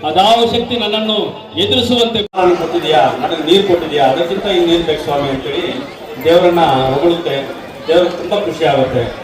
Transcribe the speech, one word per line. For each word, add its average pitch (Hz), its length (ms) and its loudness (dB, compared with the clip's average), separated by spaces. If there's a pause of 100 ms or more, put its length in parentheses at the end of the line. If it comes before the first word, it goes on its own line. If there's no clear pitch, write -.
ಅದಾವ 208 380 4
ಶಕ್ತಿ 233 320 -2
ನನ್ನನ್ನು 214 400 -2 (420)
ಎದುರಿಸುವಂತೆ 233 640 0 (320)
ಕೊಟ್ಟಿದ್ಯಾ, 156 640 0
ನನಗೆ 156 300 -2
ನೀರು 196 160 4
ಕೊಟ್ಟಿದ್ಯಾ, 156 380 0
ಅದಕ್ಕಿಂತ 170 400 0
ಇನ್ನೇನು 170 380 2
ಬೇಕು 151 200 -2
ಸ್ವಾಮಿ 143 260 -2
ಅಂತೇಳಿ 135 540 -6 (400)
ದೇವರನ್ನ 170 420 4
ಹೊಗಳುತ್ತೆ. 156 1000 0 (200)
ದೇವ್ರಿಗೆ 165 300 2
ತುಂಬಾ 202 200 -4
ಖುಷಿ 165 280 -2
ಆಗುತ್ತೆ. 127 480 0 (100)